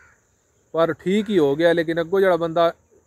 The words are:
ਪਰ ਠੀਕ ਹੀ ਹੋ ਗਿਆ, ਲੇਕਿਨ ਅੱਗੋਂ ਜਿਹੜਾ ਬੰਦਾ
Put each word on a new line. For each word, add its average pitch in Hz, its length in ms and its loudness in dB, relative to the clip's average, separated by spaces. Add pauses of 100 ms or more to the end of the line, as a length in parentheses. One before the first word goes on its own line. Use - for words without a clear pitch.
(720)
ਪਰ 165 200 0
ਠੀਕ 208 380 -2
ਹੀ 196 80 2
ਹੋ 143 180 2
ਗਿਆ, 170 160 2
ਲੇਕਿਨ 165 280 -2
ਅੱਗੋਂ 170 200 -2
ਜਿਹੜਾ 185 160 2
ਬੰਦਾ 165 380 0 (320)